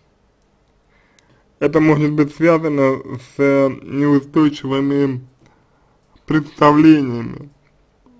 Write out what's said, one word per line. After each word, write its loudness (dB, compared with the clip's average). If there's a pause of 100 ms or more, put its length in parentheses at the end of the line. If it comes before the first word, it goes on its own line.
(1600)
это -2
может 2
быть -2
связано 0
с -12 (420)
неустойчивыми -2 (1000)
представлениями, 2 (720)